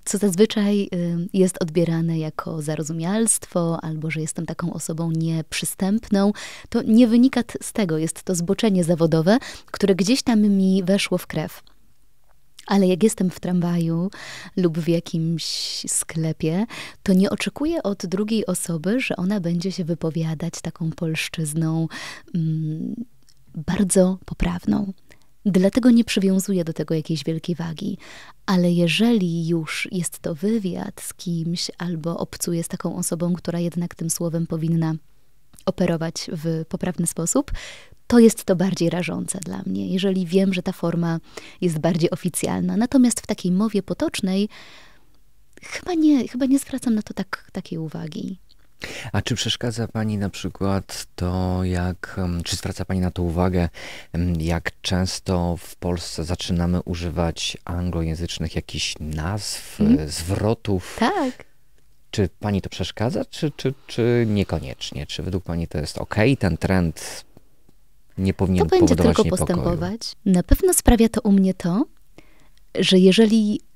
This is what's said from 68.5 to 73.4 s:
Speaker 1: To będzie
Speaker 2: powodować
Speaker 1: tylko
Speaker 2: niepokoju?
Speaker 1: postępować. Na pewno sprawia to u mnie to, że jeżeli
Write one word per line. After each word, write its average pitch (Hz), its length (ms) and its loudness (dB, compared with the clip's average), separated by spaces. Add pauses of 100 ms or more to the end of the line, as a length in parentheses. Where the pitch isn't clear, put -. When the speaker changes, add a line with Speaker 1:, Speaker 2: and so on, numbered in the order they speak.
Speaker 1:
To - 20 0
będzie - 240 6
Speaker 2:
powodować 165 220 4
Speaker 1:
tylko 220 60 4 (140)
Speaker 2:
niepokoju? 175 200 0
Speaker 1:
postępować. 175 560 -2 (120)
Na 180 180 4
pewno 359 320 6
sprawia 226 340 6
to 220 120 -2
u 202 120 4
mnie 190 220 6
to, 190 320 0 (920)
że 190 200 4
jeżeli 208 640 6 (140)